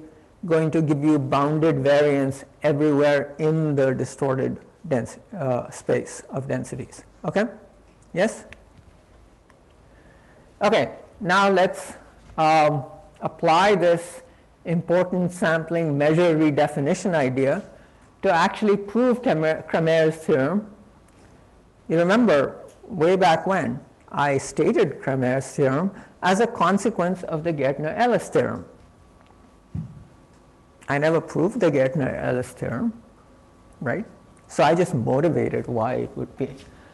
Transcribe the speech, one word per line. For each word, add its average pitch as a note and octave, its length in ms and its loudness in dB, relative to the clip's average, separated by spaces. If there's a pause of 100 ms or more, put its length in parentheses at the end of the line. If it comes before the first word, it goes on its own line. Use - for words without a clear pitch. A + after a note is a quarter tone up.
(460)
going D#3+ 260 2
to E3 100 2
give D3 220 0
you D3+ 160 4
bounded C#3+ 640 0
variance C#3 640 2 (180)
everywhere D3 720 2
in D#3 380 0
the C3+ 180 2
distorted C3 640 -4 (280)
dens-, A#2+ 320 -4 (180)
uh, C3 320 -4
space - 600 -6
of C3+ 180 -8
densities. B2+ 560 -8 (220)
Okay? G3 180 0 (720)
Yes? G3 320 -2 (2250)
Okay, G3+ 320 2 (260)
now G3 300 2
let's, F#3+ 460 0 (420)
um, D#3 480 4 (340)
apply E3+ 560 2
this E3+ 460 0 (420)
important F3+ 680 0
sampling E3 680 -2
measure D#3 400 4
redefinition D3+ 800 0
idea C3+ 480 0 (580)
to G3 100 2
actually G3+ 460 2
prove A#3 460 0
Cramer-, D#3 400 0
Cramer's D#3+ 520 2
theorem. D#3+ 540 -2 (1200)
You D#3+ 80 0
remember E3+ 580 2 (280)
way F3+ 320 0
back F3 320 2
when C#3 320 -2 (300)
I C#3 280 -2
stated E3 640 0
Cramer's C3 460 -2
theorem D3 440 0 (300)
as F#3+ 180 2
a A#3 80 2
consequence F3+ 760 -2
of D#3+ 200 -6
the E3+ 80 -2
Gaertner-Ellis D#3 800 -2
theorem. A2 360 -2 (2250)
I C#3+ 80 0
never D#3 220 2
proved E3 400 -4
the F3 100 4
Gaertner-Ellis C3 800 -2
theorem, A3 420 -6 (880)
right? D#3 240 -4 (440)
So - 140 0
I D#3 120 4
just E3+ 180 0
motivated B2+ 720 0
why A#2+ 280 -2
it A#2+ 200 -6
would B2+ 220 -10
be. C3+ 120 -6 (440)